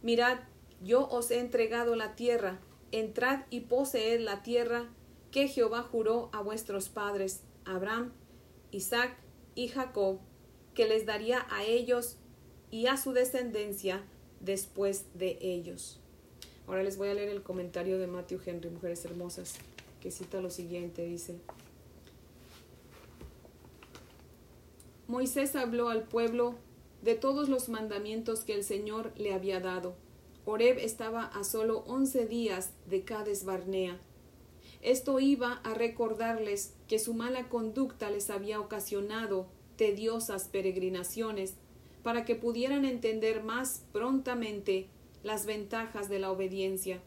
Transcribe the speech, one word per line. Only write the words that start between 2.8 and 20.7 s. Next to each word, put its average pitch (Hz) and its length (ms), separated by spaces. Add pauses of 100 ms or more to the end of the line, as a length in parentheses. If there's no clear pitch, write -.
entrad 240 480 (100)
y 240 100
poseed 233 600
la 202 240
tierra 240 440 (440)
que 277 160
Jehová 233 340
juró 233 500
a 214 80
vuestros 202 480
padres, 202 540 (220)
Abraham, 214 480 (580)
Isaac 240 460 (400)
y 240 120
Jacob, 202 520 (520)
que 226 140
les 220 180
daría 220 460
a 208 140
ellos 240 520 (540)
y 226 160
a 269 100
su 262 160
descendencia 214 920 (360)
después 196 760
de 175 260
ellos.'" 175 600 (680)
Ahora 190 160
les 196 120
voy 202 120
a 202 60
leer 202 160
el 202 120
comentario 185 560
de 185 80
Matthew 180 400
Henry, 170 240
Mujeres 170 340
Hermosas, 175 500 (460)
que 185 120
cita 190 280
lo 180 100
siguiente, 175 540